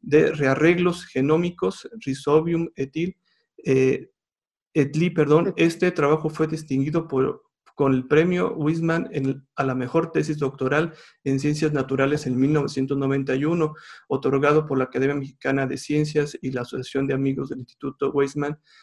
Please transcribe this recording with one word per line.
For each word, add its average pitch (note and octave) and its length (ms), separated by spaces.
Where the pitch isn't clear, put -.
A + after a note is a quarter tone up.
de D3 320
rearreglos E3 720
genómicos, E3+ 840
Rhizobium D#3+ 760
etil, D#3+ 420
eh, C3 460
etli, D#3 340
perdón. D#3 460
Este E3+ 360
trabajo D#3 360
fue D#3 200
distinguido D3+ 580
por, - 380
con C3+ 180
el B2+ 140
premio F3 460
Weizmann E3 580
en, C3+ 420
a - 80
la C3 140
mejor D#3+ 340
tesis D3+ 280
doctoral C#3+ 560
en C3+ 160
Ciencias D3+ 340
Naturales C#3 540
en B2 100
mil C3+ 160
novecientos C#3 460
noventa C3+ 380
y C#3 80
uno, D#3+ 300
otorgado C#3+ 580
por C#3 100
la C3 80
Academia C3+ 300
Mexicana C3+ 540
de C#3 80
Ciencias D3+ 680
y C3 80
la B2 120
Asociación C3+ 440
de C#3 80
Amigos C3+ 360
del B2+ 100
Instituto C3+ 500
Weizmann. D3 480